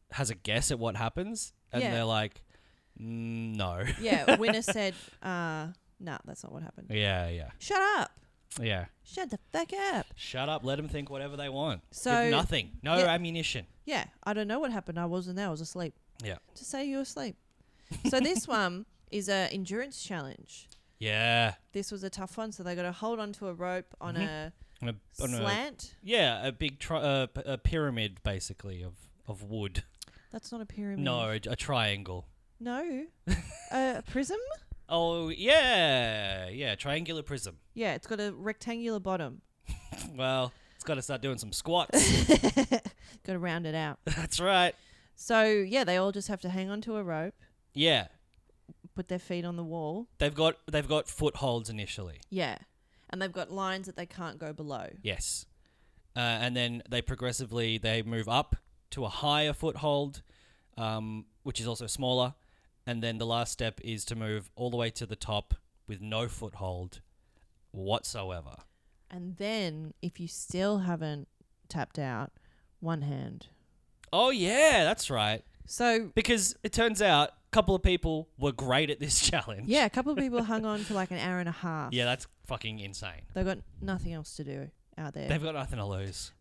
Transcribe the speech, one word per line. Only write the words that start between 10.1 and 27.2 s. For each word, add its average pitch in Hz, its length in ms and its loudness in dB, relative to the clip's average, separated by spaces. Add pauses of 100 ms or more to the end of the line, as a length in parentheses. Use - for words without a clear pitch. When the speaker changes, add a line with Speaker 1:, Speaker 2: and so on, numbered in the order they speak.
Speaker 1:
Shut 131 340 -4
up. 151 160 -4
Let 135 140 0
'em 151 100 -6
think 143 220 -6
whatever 139 260 -8
they 143 120 -6
want. 135 420 -2
With - 80 -14
Speaker 2:
So, 233 320 4
Speaker 1:
nothing. 139 520 2
No 156 140 4
Speaker 2:
yeah. 180 160 8
Speaker 1:
ammunition. 165 540 -2 (180)
Speaker 2:
Yeah, 254 200 -2 (180)
"I 202 120 -2
don't 214 120 0
know 220 140 -2
what 285 100 0
happened. 180 300 -4
I 175 60 0
wasn't 180 300 -2
there. 196 120 -2
I - 20 -2
was 156 100 -4
asleep." 165 340 -6 (300)
Speaker 1:
Yeah. 98 120 -6 (180)
Speaker 2:
Just - 160 -14
say 277 160 -4
you're 269 160 -2
asleep. 262 320 -8 (720)
So - 120 4
this 294 280 2
<laughs> - 0 -
one 196 380 0 (240)
is 202 180 -4
a 196 240 2
endurance 202 500 -6
challenge. - 680 -10 (320)
Speaker 1:
Yeah. 113 540 4 (180)
Speaker 2:
This 202 180 -4
was 190 140 -8
a 190 60 -6
tough 190 280 -8
one. 220 140 -6
So 202 100 -12
they 175 140 -4
gotta 180 160 -2
hold 220 260 -2
onto 208 300 -6
a 180 40 -4
rope 180 480 -4
on 175 140 -6
Speaker 1:
Mm-hmm. 170 100 0
Speaker 2:
a 156 280 -6 (300)
Speaker 1:
On 123 60 -2
a, - 360 -10
on 123 100 -2
a 120 40 0
Speaker 2:
slant. 190 640 -2
Speaker 1:
Yeah, 147 440 2
a 135 60 0
big 139 260 -4
tri-, 160 220 -2
uh, 139 260 4